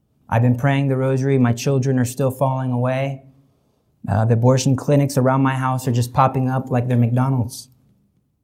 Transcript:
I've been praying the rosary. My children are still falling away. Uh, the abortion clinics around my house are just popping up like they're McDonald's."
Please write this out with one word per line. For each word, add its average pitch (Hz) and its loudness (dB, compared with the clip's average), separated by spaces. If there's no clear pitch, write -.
I've 117 2
been 123 4
praying 139 0
the 131 0
rosary. 135 0
My 120 2
children 131 0
are 123 2
still 123 -2
falling 131 -2
away. 131 -4
Uh, 104 0
the 117 2
abortion 127 2
clinics 143 0
around 131 2
my 135 0
house 131 -4
are 131 0
just 120 -2
popping 131 0
up 131 -4
like 123 -2
they're 123 0
McDonald's." 123 0